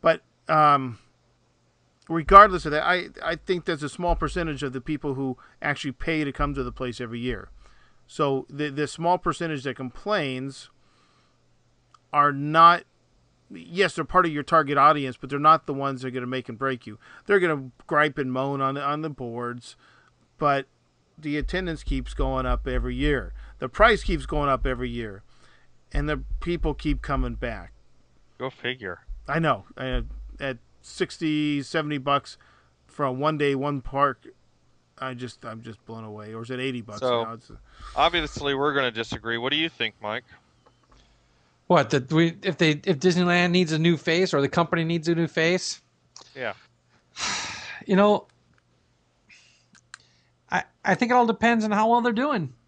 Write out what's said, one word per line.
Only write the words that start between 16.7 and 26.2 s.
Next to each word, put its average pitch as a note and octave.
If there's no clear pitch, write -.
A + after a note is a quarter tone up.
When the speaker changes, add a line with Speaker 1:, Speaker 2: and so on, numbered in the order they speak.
Speaker 1:
you. G#2
They're G3+
gonna D3+
gripe D3+
and C3
moan C3+
on, C3+
on D3
the D#3+
boards, A#2+
but C#3
the D3+
attendance E3
keeps C3
going C3
up B2
every B2+
year. C3
The C3
price G#3+
keeps D3+
going D3
up B2+
every B2+
year, A2
and D3
the D3